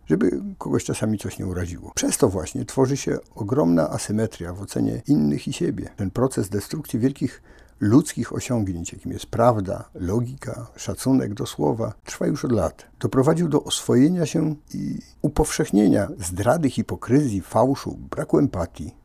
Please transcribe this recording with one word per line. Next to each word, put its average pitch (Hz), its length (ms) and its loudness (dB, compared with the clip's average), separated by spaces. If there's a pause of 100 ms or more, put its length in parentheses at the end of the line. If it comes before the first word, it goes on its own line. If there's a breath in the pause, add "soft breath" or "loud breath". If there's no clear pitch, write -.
żeby - 360 2 (160)
kogoś - 260 -2
czasami 110 340 -2
coś - 220 -8
nie 98 80 -4
uraziło. 90 480 -6
Przez - 220 -2
to 127 120 6
właśnie 95 360 -4
tworzy 131 320 2
się - 200 -4 (180)
ogromna 101 540 2
asymetria 104 640 -4
w 95 80 -12
ocenie 110 460 -2
innych 147 400 2
i 143 60 -6
siebie. - 440 -4
Ten 95 140 -2
proces 120 380 0
destrukcji 110 500 -4
wielkich 135 420 -2 (380 soft breath)
ludzkich 117 540 2
osiągnięć, 98 600 -4
jakim 90 180 -10
jest 98 140 -8
prawda, 107 680 0
logika, 117 800 -4
szacunek 123 580 0
do 110 120 -6
słowa, 113 480 -2 (120)
trwa - 220 -4
już - 180 -2
od - 60 0
lat. 90 340 0 (140)
Doprowadził 151 480 4
do 143 160 2
oswojenia 156 640 4
się 156 300 0 (180)
i - 260 -6 (220)
upowszechnienia - 840 4 (120)
zdrady, 110 500 2
hipokryzji, 113 720 0
fałszu, 117 560 0 (140)
braku 156 280 0
empatii. - 640 -2